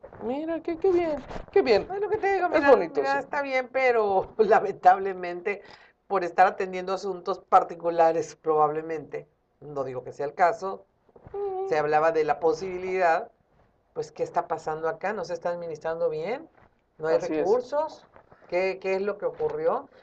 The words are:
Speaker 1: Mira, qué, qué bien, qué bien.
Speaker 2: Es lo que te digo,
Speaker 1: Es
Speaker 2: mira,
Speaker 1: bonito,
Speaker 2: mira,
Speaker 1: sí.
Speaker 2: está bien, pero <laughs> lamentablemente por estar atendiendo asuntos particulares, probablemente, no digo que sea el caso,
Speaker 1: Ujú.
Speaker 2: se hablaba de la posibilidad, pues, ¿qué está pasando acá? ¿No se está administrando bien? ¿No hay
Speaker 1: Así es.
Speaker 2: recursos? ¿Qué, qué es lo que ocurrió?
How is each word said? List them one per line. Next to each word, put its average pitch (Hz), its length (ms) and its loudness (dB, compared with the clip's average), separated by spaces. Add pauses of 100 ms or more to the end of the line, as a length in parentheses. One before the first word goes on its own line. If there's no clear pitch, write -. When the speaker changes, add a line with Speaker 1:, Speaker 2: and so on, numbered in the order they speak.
(240)
Speaker 1:
Mira, 311 380 -6
qué, 330 160 -6
qué 381 140 2
bien, 330 320 0 (280)
qué 403 120 4
bien. 208 280 4
Speaker 2:
Es 403 100 -6
lo 415 80 -4
que 440 80 0
te 392 160 0
digo, 359 140 2
Speaker 1:
Es 320 40 -2
Speaker 2:
mira, 285 180 4
Speaker 1:
bonito, 190 320 6
Speaker 2:
mira, 269 120 0
Speaker 1:
sí. 277 60 0
Speaker 2:
está 285 220 -4
bien, 262 300 -2
pero 226 600 2
<laughs> - 60 -8
lamentablemente 190 1200 2 (460)
por 190 160 0
estar 175 220 4
atendiendo 190 480 -2
asuntos 190 460 -6
particulares, 165 960 2
probablemente, 151 920 -2 (340)
no 143 220 -8
digo 127 200 -8
que 127 80 -12
sea 143 140 -6
el 147 80 -8
caso, 190 500 0 (500)
Speaker 1:
Ujú. 392 360 -6
Speaker 2:
se 156 80 0
hablaba 151 340 2
de 156 140 0
la 147 140 -2
posibilidad, 180 920 -2 (640)
pues, 151 180 -10
¿qué - 120 -8
está 165 240 -4
pasando 160 420 -4
acá? 185 240 -4
¿No 196 120 -6
se 170 80 -6
está 170 160 -6
administrando 165 600 -4
bien? 190 380 -6 (500)
¿No 156 100 -6
hay 160 80 4
Speaker 1:
Así 170 180 -2
es. 156 60 0
Speaker 2:
recursos? 254 680 -2 (420)
¿Qué, 185 340 -2
qué 190 140 -2
es 190 60 -2
lo 202 160 -2
que 180 80 -8
ocurrió? 156 640 -2 (160)